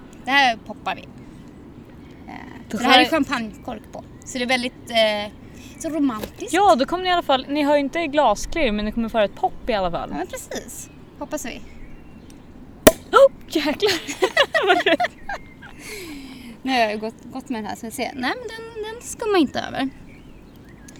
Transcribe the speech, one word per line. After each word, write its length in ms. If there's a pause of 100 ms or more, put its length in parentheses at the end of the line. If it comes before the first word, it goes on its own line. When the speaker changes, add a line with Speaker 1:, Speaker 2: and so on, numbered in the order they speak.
(240)
Speaker 1:
det 60
här 260 (100)
poppar 300
vi. 60
Eh, 60 (1600)
Speaker 2:
Det 80
Speaker 1:
så 60
det 20
här 80
Speaker 2:
här 120
Speaker 1:
är 40
champagnekork 840
på. 120 (200)
Så 140
det 60
är 40
väldigt, 420
eh, 420 (460)
så 100
romantiskt. 640
Speaker 2:
Ja, 260
då 80
kommer 160
ni 60
i 40
alla 100
fall, 260
ni 140
har 140
ju 40
inte 260
glasklirr, 680
men 120
ni 80
kommer 160
få 100
ett 160
pop 360
i 40
alla 160
fall. 220
Speaker 1:
Ja, 60
men 80
precis. 640 (280)
Hoppas 280
vi. 140 (1500)
Speaker 2:
Oh, 200 (160)
jäklar! 440 (720)
<laughs> 0
Vad 200
rätt. 240 (1500)
Speaker 1:
Nu 80
har 60
jag 220
gått, 140 (100)
gått 240
med 140
den 60
här, 80
så 100
vi 60
ser. 220
Nej, 240
men 100
den, 440
den 100
skummar 360
inte 220
över. 280 (1120)